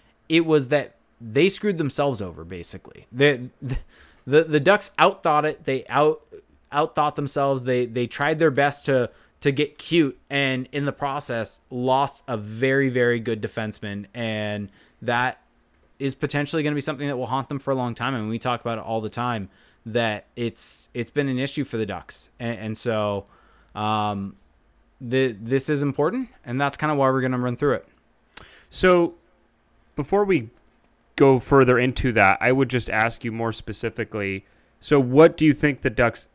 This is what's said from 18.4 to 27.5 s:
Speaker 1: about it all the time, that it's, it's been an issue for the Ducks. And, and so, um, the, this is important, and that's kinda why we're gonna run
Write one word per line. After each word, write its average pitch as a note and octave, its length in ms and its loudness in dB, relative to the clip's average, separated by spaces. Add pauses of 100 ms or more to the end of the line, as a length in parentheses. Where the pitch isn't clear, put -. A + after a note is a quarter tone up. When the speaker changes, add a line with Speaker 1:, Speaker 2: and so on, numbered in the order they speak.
Speaker 1:
about A2+ 180 -6
it - 40 -14
all A2+ 180 -4
the G#2+ 80 -6
time, A#2 400 -6 (380)
that A2 380 -2 (100)
it's, - 600 -8
it's A#2+ 160 -6
been C#3 180 -2
an B2+ 80 -2
issue C3+ 260 -4
for A#2+ 140 -6
the A2 80 -2
Ducks. - 540 -12
And, A#2 180 -6
and G#2+ 200 -8
so, G#2 500 -2 (480)
um, G#2 600 -2 (640)
the, B2+ 400 0
this C3 300 -2
is C#3+ 140 0
important, F3+ 460 -2 (140)
and B2+ 160 -6
that's C#3 160 -2
kinda D3+ 200 -2
why C3+ 160 2
we're C3 100 0
gonna B2+ 160 -2
run B2 180 -2